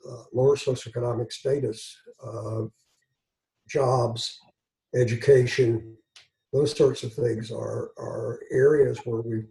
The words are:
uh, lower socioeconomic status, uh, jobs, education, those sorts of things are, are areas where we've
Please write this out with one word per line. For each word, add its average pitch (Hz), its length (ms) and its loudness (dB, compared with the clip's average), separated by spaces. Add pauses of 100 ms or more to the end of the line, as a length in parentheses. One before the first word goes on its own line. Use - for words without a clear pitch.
uh, - 140 -16 (100)
lower 135 240 4
socioeconomic 120 760 -4
status, 131 640 -4 (280)
uh, 110 380 -8 (1040)
jobs, 123 720 0 (540)
education, 120 1000 4 (560)
those 147 240 0
sorts 135 260 4
of 117 100 -8
things 110 380 -4
are, 113 480 -8
are 117 420 -8 (100)
areas 131 540 4
where 113 160 -4
we've 113 300 -6